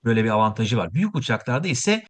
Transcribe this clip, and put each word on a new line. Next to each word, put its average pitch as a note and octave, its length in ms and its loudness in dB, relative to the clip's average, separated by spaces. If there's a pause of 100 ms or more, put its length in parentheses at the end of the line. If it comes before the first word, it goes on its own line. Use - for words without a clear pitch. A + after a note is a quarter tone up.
Böyle A2+ 200 2
bir A2+ 60 2
avantajı G#2+ 460 0
var. F2+ 180 -2
Büyük G3+ 220 0
uçaklarda C3 520 -2
ise G#3 420 0